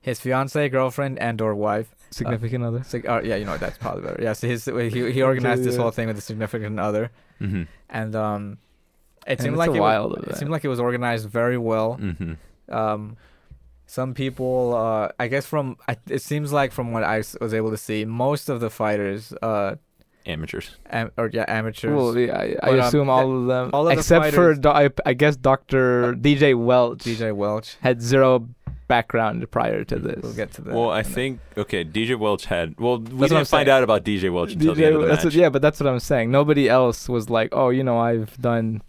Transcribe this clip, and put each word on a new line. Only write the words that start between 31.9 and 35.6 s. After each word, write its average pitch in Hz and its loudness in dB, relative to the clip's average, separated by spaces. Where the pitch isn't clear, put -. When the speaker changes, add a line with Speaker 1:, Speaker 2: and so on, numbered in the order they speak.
Speaker 3:
J 123 0
Welch 104 -2
had, 82 -4
well, 120 0
we 113 -8
Speaker 2:
That's 117 -14
what 131 -2
Speaker 3:
didn't 160 4
Speaker 2:
I'm 147 2
Speaker 3:
find 147 2
Speaker 2:
saying. 135 8
Speaker 3:
out 131 6
about 107 4
D 104 0
J 92 0
Welch 87 -2
until 160 2
Speaker 2:
D 156 0
J - -
Speaker 3:
the 156 6
end 156 6
of 151 2
the 160 2
Speaker 2:
that's 156 4
Speaker 3:
match. 156 2
Speaker 2:
what, 165 6
yeah, 175 8
but 135 2